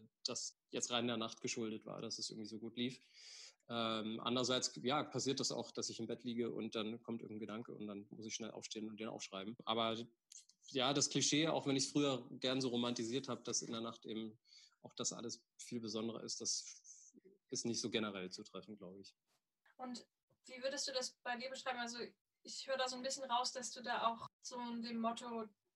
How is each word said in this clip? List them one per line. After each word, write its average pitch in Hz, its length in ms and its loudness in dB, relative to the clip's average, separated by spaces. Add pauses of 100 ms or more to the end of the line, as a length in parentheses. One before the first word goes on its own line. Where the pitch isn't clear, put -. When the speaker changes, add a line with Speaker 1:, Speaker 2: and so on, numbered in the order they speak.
(260)
Speaker 1:
das - 320 -4 (140)
jetzt 120 200 0
rein 120 160 4
der 120 100 2
Nacht 113 240 -4
geschuldet 110 440 -2
war, 98 160 -6
dass 113 180 -4
es - 100 -2
irgendwie 107 180 -6
so 107 120 -6
gut 113 180 -8
lief. 127 220 0 (720)
Ähm, 113 520 0
andererseits, 123 500 4 (120)
ja, 135 200 4
passiert 135 360 2
das 127 120 2
auch, 120 200 -2
dass - 180 -2
ich - 100 -6
im 113 80 -2
Bett 117 160 -4
liege 117 280 0
und 110 240 -2
dann 113 260 0
kommt 117 200 -4
irgendein 107 180 -6
Gedanke 110 340 -6
und 107 140 -6
dann 101 220 -6
muss - 160 -10
ich 110 100 -4
schnell 113 160 -4
aufstehen 110 380 -6
und 104 100 -8
den 113 80 -2
aufschreiben. 104 480 -6 (100)
Aber 113 300 4 (720)
ja, 131 260 6
das 143 160 6
Klischee, 147 380 6
auch 143 180 4
wenn 139 100 6
ich's 135 160 4
früher 139 360 4 (120)
gern 131 220 4
so 131 80 4
romantisiert 120 600 2
hab, 120 160 -2
dass 120 160 2
in - 100 -4
der 113 100 0
Nacht - 240 -6
eben 110 320 -4 (440)
auch - 140 -16
das - 180 0
alles 113 280 -6 (160)
viel - 220 -6
besonderer 113 440 -2
ist, - 180 -4
das - 720 -6 (360)
ist - 160 -2
nicht 113 140 2
so 120 100 0
generell 98 420 0
zu 107 120 -10
treffen, 101 340 -12
glaub 95 200 -12
ich. 98 160 -16 (640)
Speaker 2:
Und 247 280 -8 (400)
wie 254 160 -12
würdest 269 260 0
du 277 40 -4
das 254 200 0 (120)
bei 247 140 0
dir 254 120 -4
beschreiben? 262 300 -2
Also 233 180 -2 (460)
ich - 240 -8
hör 269 100 2
da 254 100 4
so 254 80 -2
ein 247 60 -6
bisschen 269 220 -2
raus, 247 280 4
dass 254 200 -4
du - 100 -10
da 226 260 2
auch 226 200 -2 (140)
so - 160 -8
dem 233 420 -2
Motto 226 460 0 (300)